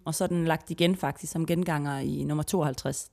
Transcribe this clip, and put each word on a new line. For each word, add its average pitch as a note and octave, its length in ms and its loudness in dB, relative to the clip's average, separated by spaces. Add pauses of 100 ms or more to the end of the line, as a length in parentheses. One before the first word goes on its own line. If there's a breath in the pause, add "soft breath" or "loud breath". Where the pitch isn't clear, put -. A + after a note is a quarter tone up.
og D#3+ 100 -2
så - 80 0
er F3+ 40 2
den F3 180 2
lagt D#3+ 260 0
igen E3+ 240 4
faktisk D3+ 380 -4
som E3 120 0
genganger D#3 540 0
i C#3 240 -2
nummer D3+ 200 0
tooghalvtreds. D3 680 -2